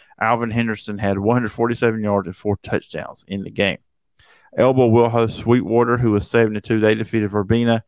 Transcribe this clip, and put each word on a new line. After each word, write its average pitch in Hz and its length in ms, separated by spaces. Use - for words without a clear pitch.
Alvin 117 320
Henderson 110 480
had 98 180
one 107 180
hundred 117 160
forty-seven 117 520
yards 101 240
and 90 80
four 101 260
touchdowns - 640
in 98 140
the - 80
game. 101 300
Elba 123 300
will 117 220
host 113 280
Sweetwater, 120 600
who 120 140
was 101 180
seven 110 260
and 104 80
two. 110 160
They 107 160
defeated 107 360
Verbena 113 560